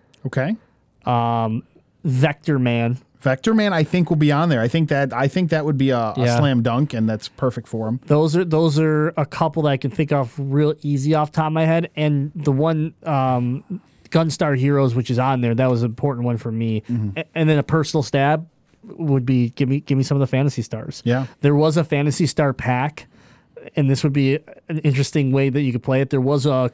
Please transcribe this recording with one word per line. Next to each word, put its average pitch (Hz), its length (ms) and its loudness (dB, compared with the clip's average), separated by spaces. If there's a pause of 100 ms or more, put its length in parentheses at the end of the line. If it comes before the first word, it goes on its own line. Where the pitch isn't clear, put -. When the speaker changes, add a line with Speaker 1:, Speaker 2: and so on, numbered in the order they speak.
(260)
Speaker 1:
Okay. 143 300 -2 (500)
Speaker 2:
Um, 117 560 0 (400)
Vector 143 560 0
Man. 120 400 0 (220)
Speaker 1:
Vector 139 340 0
Man, 208 180 2
I 160 120 0
think, 180 260 0
will 170 60 0
be 147 160 4
on 156 160 2
there. 131 120 2
I 113 60 0
think 160 220 0
that, 139 240 0
I 131 160 0
think 175 220 -2
that 156 140 0
would 147 140 0
be 135 120 2
a, 127 60 2
a 110 200 -2
Speaker 2:
Yeah. 120 220 2
Speaker 1:
slam 127 240 2
dunk, 123 300 0
and 110 160 0
that's 110 200 -4
perfect - 400 -4
for 110 180 -6
him. 120 200 -4
Speaker 2:
Those 151 280 2
are, 185 100 2
those 156 360 2
are 156 360 2
a 143 100 -2
couple 160 360 -2
that 147 60 4
I 139 80 2
can 127 160 -4
think 147 180 -2
of 139 280 -2
real 147 440 0
easy 143 320 0
off 151 160 0
the - 60 -18
top 160 120 0
of 156 40 -4
my 160 120 2
head. 165 300 2
And 147 400 0
the 147 160 -2
one, 156 440 0 (100)
um, 131 760 -2 (300)
Gunstar 156 480 0
Heroes, 135 380 2
which 123 120 -2
is 123 120 0
on 131 200 0
there, 117 140 0
that 127 160 2
was 120 140 0
an 120 60 0
important 120 360 -4
one 120 100 0
for 113 140 -8
me. 113 300 -2
Speaker 1:
Mm-hmm. 107 380 -4
Speaker 2:
A-, 160 60 -6 (120)
and 160 120 2
then 151 100 4
a 139 40 2
personal 156 400 -2
stab 151 460 -2 (340)
would 139 420 -2
be, 123 260 2
give 135 180 -2
me, 135 100 0
give 143 180 -2
me 135 60 2
some 139 140 0
of 139 40 2
the 135 60 0
Phantasy 135 360 0
Stars. - 420 -12
Speaker 1:
Yeah. 123 220 0 (160)
Speaker 2:
There 143 120 4
was 151 220 4
a 165 80 2
Phantasy 147 420 0
Star 143 260 0
pack, 127 540 -4 (680)
and 143 120 2
this 135 140 0
would 143 100 2
be 139 280 2 (280)
an 160 100 -4
interesting 139 520 0
way 135 180 2
that 135 120 0
you 135 100 0
could 117 140 -4
play 131 160 0
it. 139 100 -2
There 139 100 0
was 135 260 0
a 127 280 2